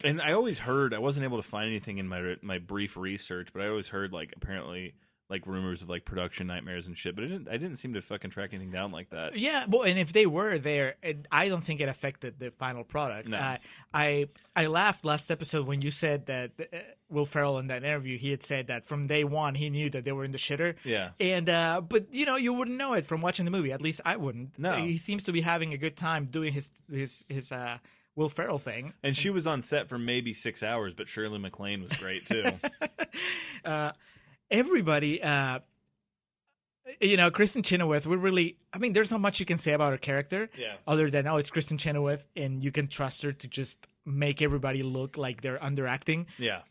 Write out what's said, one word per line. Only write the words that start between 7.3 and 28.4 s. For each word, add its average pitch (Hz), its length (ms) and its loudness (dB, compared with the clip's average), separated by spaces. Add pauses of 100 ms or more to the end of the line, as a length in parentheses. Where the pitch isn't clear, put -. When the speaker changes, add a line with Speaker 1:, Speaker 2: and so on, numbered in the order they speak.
Speaker 1:
I 117 80 -4
didn't 160 180 -6
seem 127 180 -8
to 98 80 -4
fucking 101 300 -10
track 98 200 -8
anything 95 200 -10
down 95 200 -4
like 87 200 -10
that. 80 260 -6
Speaker 2:
Yeah, 269 320 0
well, 240 140 4
and 185 160 4
if 165 120 0
they 214 140 8
were 180 320 2
there, 139 460 0
it, 151 280 -6
I 170 180 6
don't 175 140 0
think 151 180 -2
it 139 60 0
affected 135 520 -6
the 127 100 -8
final 123 340 -6
product. 117 460 -4
Speaker 1:
No. 107 80 -2
Speaker 2:
Uh, 135 200 -2 (360)
I, 143 360 4 (260)
I 165 100 4
laughed 175 400 4
last 151 240 2
episode 156 380 0
when 139 160 0
you 143 80 0
said 147 340 0
that, 127 340 -4
uh, 165 180 -8 (340)
Will 147 160 2
Ferrell 143 320 2
in 131 80 -4
that 127 160 -4
interview, 135 340 -2
he 139 140 -2
had 135 100 -2
said 135 260 -2
that 120 200 -6
from 147 180 -2
day 147 180 4
one 147 300 2
he 147 160 0
knew 143 220 0
that 127 120 -4
they 135 80 -2
were 135 120 -2
in 135 80 -4
the 131 80 -6
shitter. 160 340 0 (100)
Speaker 1:
Yeah. 101 360 0
Speaker 2:
And, 180 280 2
uh, 170 400 4
but, 220 240 2
you 277 140 0
know, 262 100 2
you 247 160 2
wouldn't 247 260 0
know 269 160 0
it 170 120 2
from 160 160 -2
watching 175 240 0
the 170 60 0
movie. 165 200 2
At 135 120 -4
least 160 220 0
I 170 100 4
wouldn't. 135 420 -6
Speaker 1:
No. 175 200 0
Speaker 2:
He 165 200 0
seems 202 280 -4
to 185 60 -2
be 170 100 2
having 165 320 0
a 143 40 -4
good 151 180 -4
time 160 360 0
doing 156 220 -2
his, 143 180 -6 (200)
his, 135 380 -6
his, 135 220 -6
uh, 123 260 -6 (380)
Will 151 140 2
Ferrell 156 280 -2